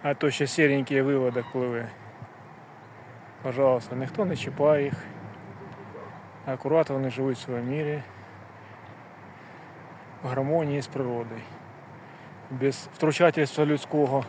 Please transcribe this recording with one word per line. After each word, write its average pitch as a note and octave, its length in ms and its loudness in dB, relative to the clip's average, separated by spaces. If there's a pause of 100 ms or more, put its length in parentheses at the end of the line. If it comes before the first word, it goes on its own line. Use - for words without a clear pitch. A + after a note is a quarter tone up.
а C#3+ 100 2
то C#3+ 180 2
ще C#3 160 0
сіренький C#3 540 6
виводок B2+ 500 2
пливе. A#2+ 380 -2 (1500)
Пожалуйста, B2+ 540 2
ніхто E3+ 300 -2
не F3+ 100 0
чіпає C#3+ 480 4
їх. C#3 100 0 (1500)
Акуратно C#3 500 2
вони C3+ 140 0
живуть C3 280 -2
в - 40 -12
своєму A#2+ 280 -4
мірі, D3 340 -2 (2250)
в - 40 -4
гармонії C#3+ 540 2
з C3 60 -6
природою, A#2 540 -4 (1080)
без C3 440 -2
втручательства D#3 720 4
людського C#3+ 640 2